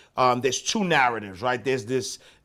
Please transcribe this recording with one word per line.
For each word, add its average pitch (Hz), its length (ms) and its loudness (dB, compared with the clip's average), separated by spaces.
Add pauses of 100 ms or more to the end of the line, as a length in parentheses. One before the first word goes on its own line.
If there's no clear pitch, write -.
(160)
um, 123 240 4
there's 123 220 0
two 214 220 -2
narratives, 117 580 0
right? 123 200 0
There's 127 220 -2
this 127 340 -4 (260)